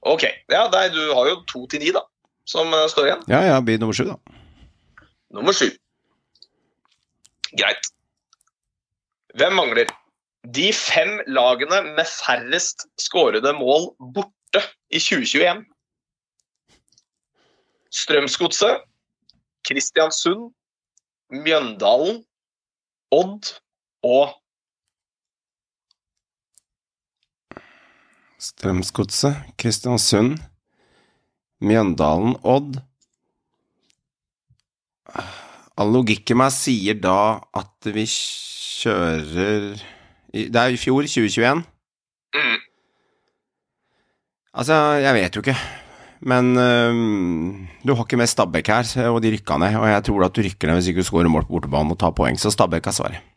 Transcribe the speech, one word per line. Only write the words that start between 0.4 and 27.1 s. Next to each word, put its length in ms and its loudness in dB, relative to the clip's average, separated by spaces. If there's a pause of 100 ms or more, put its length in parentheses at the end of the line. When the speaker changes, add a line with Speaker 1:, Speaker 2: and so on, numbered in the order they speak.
Speaker 1:
ja, 200 4
nei, 200 2
du 120 -4 (120)
har 140 4
jo 80 0 (120)
to 200 -12
til 120 -6
ni, 120 -2
da, 100 0 (460)
som, 200 -2
eh, 200 2
står 200 2
igjen. 180 -2
Speaker 2:
Ja, 160 2
ja, 200 4
bli 160 0
nummer 160 -2
sju, 120 -2
da. 100 -6 (1160)
Speaker 1:
Nummer 180 2
sju. 160 2 (1800)
Greit. 400 -4 (1400)
Hvem 180 2
mangler? 340 0 (580)
De 280 -2
fem 520 0
lagene 560 2 (140)
med 100 0
færrest 840 -4 (100)
skårede 560 0
mål 460 0
borte 640 -6 (240)
i 120 -6
tjue 240 -2
tjueén. 420 0 (2250)
Strømsgodset, 880 0 (840)
Kristiansund, 840 -2 (800)
Mjøndalen, 960 0 (840)
Odd 420 0 (500)
og 300 2 (4000)